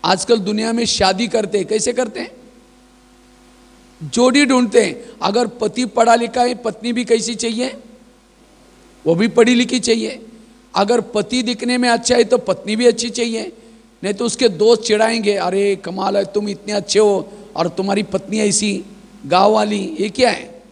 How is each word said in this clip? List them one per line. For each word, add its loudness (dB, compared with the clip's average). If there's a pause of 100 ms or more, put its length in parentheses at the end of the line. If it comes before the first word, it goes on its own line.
आजकल 2
दुनिया -2
में -2
शादी 0
करते -2
हैं, -2
कैसे -2
करते -4
हैं? -10 (1800)
जोड़ी 4
ढूंढते 4
हैं। -8 (160)
अगर 0
पति -4
पढ़ा 2
लिखा -2
है, 2
पत्नी -6
भी -2
कैसी 0
चाहिए? -4 (1300)
वो 4
भी 2
पढ़ी 4
लिखी 0
चाहिए। -2 (500)
अगर 2
पति -2
दिखने -2
में 2
अच्छा 2
है 4
तो 2
पत्नी -4
भी 0
अच्छी 2
चाहिए, -6 (460)
नहीं -2
तो -4
उसके 2
दोस्त 4
चिढ़ाएंगे, 0
"अरे 0
कमाल -4
है, 0
तुम -4
इतने -8
अच्छे 0
हो 2 (220)
और 0
तुम्हारी -2
पत्नी -4
ऐसी 0 (420)
गांव 4
वाली, -2
ये -2
क्या 2
है?" -8